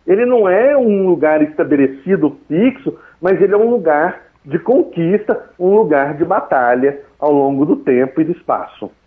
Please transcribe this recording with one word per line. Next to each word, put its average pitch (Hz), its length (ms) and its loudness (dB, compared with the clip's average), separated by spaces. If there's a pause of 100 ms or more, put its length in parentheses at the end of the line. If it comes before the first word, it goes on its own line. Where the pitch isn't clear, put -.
ele 202 180 2
não 240 220 2
é 247 300 2
um 202 320 2
lugar 156 320 2
estabelecido 147 960 -2 (100)
fixo, 185 500 -2 (220)
mas 180 220 0
ele 190 120 2
é - 40 4
um 226 120 2
lugar 170 520 0 (240)
de 156 140 -6
conquista, 208 1000 -2
um 185 180 0
lugar 151 400 0
de 160 100 -4
batalha 139 720 0 (180)
ao 147 140 -2
longo 139 340 0
do 180 120 0
tempo 127 420 -2
e 160 60 0
do 170 80 -4
espaço. - 580 -8 (160)